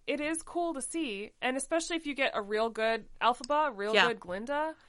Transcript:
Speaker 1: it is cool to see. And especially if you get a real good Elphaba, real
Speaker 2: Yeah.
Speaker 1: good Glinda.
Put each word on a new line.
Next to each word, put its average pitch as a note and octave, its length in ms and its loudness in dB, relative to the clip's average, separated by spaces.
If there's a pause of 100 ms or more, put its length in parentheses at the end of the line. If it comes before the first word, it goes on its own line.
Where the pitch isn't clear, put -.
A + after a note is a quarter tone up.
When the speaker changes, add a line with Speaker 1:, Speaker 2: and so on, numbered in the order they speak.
Speaker 1:
it C#4+ 120 0
is D#4+ 220 -2
cool E4+ 320 -2
to C4+ 80 -6
see. A3+ 500 -4 (120)
And B3+ 120 2
especially E4 400 0
if E4 120 -4
you C#4+ 80 -4
get C4 180 2
a A3 80 -2
real G#3+ 280 0
good A3 360 0 (160)
Elphaba, C4+ 520 2
real G3+ 200 -2
Speaker 2:
Yeah. G3 140 8
Speaker 1:
good - 120 0
Glinda. C#4 540 -4 (160)